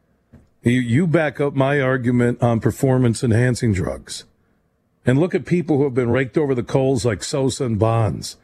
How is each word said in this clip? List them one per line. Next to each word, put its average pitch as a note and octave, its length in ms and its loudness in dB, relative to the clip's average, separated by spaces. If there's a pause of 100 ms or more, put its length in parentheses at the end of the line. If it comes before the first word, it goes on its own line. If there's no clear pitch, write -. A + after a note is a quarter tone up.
(640)
You, B2 160 2
you B2+ 280 0
back D#3 320 0
up C#3+ 140 -2
my C#3 260 2
argument B2 600 0
on A#2+ 180 2
performance-enhancing A#2+ 1120 2
drugs. - 520 -6 (800)
And B2+ 140 2
look F3+ 160 0
at C#3 100 -6
people D#3+ 320 0
who C#3 60 2
have C#3 100 -2
been A#2+ 160 0
raked B2+ 280 -2
over C#3 180 0
the A#2+ 80 -2
coals C3+ 420 0
like A2 180 -2
Sosa C3+ 420 -4
and A2+ 120 -2
Bonds. A2 680 0